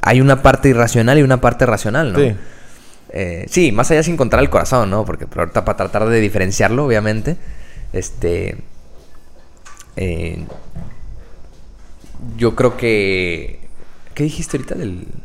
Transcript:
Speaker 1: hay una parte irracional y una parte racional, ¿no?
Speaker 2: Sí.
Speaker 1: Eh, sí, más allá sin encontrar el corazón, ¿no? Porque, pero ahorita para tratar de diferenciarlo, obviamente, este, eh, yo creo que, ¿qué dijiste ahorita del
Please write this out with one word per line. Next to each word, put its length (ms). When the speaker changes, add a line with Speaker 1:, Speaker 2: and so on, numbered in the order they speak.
Speaker 1:
hay 200
una 200
parte 280
irracional 500
y 20
una 200
parte 260
racional, 460
¿no? 60
Speaker 2:
Sí. 140
Speaker 1:
Eh, 400
sí, 220
más 200
allá 100
sin 140
encontrar 260
el 80
corazón, 400
¿no? 160
Porque, 220
pero 140
ahorita 240
para 120
tratar 320
de 120
diferenciarlo, 640
obviamente, 500
este, 640
eh, 460
yo 180
creo 220
que, 840
¿qué 100
dijiste 340
ahorita 180
del 320